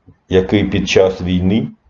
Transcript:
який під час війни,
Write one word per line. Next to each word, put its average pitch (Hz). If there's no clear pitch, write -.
який 95
під 95
час 95
війни, 92